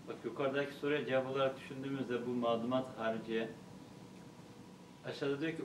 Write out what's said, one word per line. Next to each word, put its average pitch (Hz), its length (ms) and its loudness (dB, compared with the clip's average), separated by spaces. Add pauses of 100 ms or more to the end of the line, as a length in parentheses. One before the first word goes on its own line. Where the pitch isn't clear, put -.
Bak 117 160 -4
yukarıdaki 135 500 2
soruya 143 320 2
cevap 131 260 4
olarak 135 280 4
düşündüğümüzde 131 680 -2
bu - 20 2
madumat 120 560 4 (120)
hariciye, 113 520 0 (1600)
aşağıda 139 360 0
diyor 160 100 2
ki, 160 140 -4